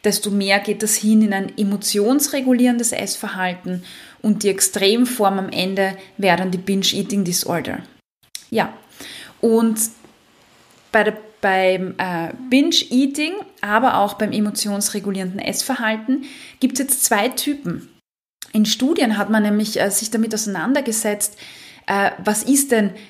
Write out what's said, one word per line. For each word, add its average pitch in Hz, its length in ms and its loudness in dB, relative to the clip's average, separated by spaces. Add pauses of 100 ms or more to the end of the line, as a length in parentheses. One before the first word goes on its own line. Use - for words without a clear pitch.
desto 202 260 0
mehr 196 280 2
geht 208 220 -2
das 214 140 0
hin 220 260 4
in 208 120 4
ein 196 240 -4
emotionsregulierendes 240 1400 2
Essverhalten 185 880 -6 (380)
und 214 220 2
die 202 60 4
Extremform 196 920 2
am 190 100 -4
Ende 190 480 -2 (200)
wäre 185 200 4
dann 185 140 -2
die 185 60 -2
Binge-Eating-Disorder. 185 1200 -2 (680)
Ja, 214 220 0 (680)
und 226 360 4 (1160)
bei 214 100 4
der, 214 140 0 (240)
beim, 185 560 2
äh, 175 320 -4 (200)
Binge-Eating, 285 840 2 (280)
aber 214 360 2
auch 202 160 2
beim 214 180 -2
emotionsregulierenden 202 1080 -4
Essverhalten 233 840 -2 (380)
gibt's 254 180 0
jetzt - 240 -2
zwei 214 260 0
Typen. 277 600 -6 (640)
In 214 120 4
Studien 254 520 2
hat 202 120 -2
man 220 140 2
nämlich, 208 380 0
äh, 196 100 2
sich - 200 -4
damit 220 220 0
auseinandergesetzt, 214 1040 -2 (500)
äh, 196 320 2
was 208 240 -2
ist 277 280 2
denn 214 200 4 (180)